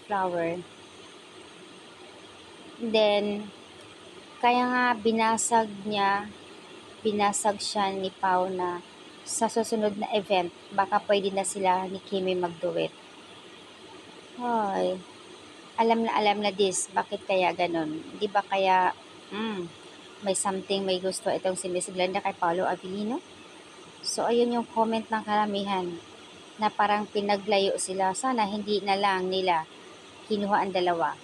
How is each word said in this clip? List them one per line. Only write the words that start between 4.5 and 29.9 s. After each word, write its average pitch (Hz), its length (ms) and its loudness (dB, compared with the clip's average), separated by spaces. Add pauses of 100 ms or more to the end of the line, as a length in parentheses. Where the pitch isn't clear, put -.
nga 247 240 2
binasag 226 800 2 (160)
niya, 202 400 2 (720)
binasag 208 560 2
siya 196 320 -2
ni 190 240 -4
Pao 185 320 2
na 180 320 -2 (480)
sa - 240 0
susunod 214 480 0
na 214 160 -4
event, 185 400 0 (160)
baka 196 400 2
pwede 196 240 2
na 196 80 0
sila 185 480 2
ni 190 80 -6
Kimi 185 400 -2
mag-duet. 170 560 -2 (1400)
Hoy, 190 640 0 (720)
alam 226 320 4
na - 80 0
alam 208 240 2
na 208 160 0
this, 190 400 0
bakit 196 320 -4
kaya 185 240 2
ganun? 165 560 -2 (160)
Di 208 80 -2
ba 202 160 0
kaya, 185 480 4 (400)
hmm, 208 320 -4 (560)
may 196 160 0
something, 196 480 -2
may 185 160 0
gusto 190 240 -4
itong 185 320 0
si - 80 -8
Miss 180 240 -4
Glenda 185 320 0
kay 196 160 -4
Paolo 175 240 2
Avellino? 196 560 -4 (880)
So, - 240 0
ayun 240 240 4
yung 233 160 -2
comment 226 320 2
ng 220 240 -4
karamihan 202 640 0 (720)
na 214 80 2
parang 208 400 2
pinaglayo 202 720 2
sila. 190 320 0
Sana 247 320 0
hindi 208 320 -2
na 196 160 0
lang 190 320 2
nila 185 400 2 (640)